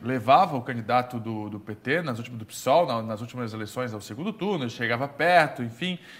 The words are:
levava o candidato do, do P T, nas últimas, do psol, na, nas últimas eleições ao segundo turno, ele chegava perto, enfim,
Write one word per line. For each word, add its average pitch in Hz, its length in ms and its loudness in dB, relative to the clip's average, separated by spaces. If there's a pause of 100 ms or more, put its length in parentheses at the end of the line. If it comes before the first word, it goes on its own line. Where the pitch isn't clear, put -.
levava 131 520 4
o 120 60 -2
candidato 120 580 -2
do, 107 300 -6
do 104 100 -8
P 107 140 -10
T, 143 300 -2
nas 120 160 -6
últimas, 117 180 -10
do 110 80 -10
psol, 160 400 4
na, 117 160 -2
nas 110 200 -6
últimas 120 300 -8
eleições 110 440 -6
ao 107 40 -6
segundo 139 320 -8
turno, 180 340 -2
ele 113 40 -2
chegava 120 380 -2
perto, 156 560 4
enfim, 175 340 -4 (220)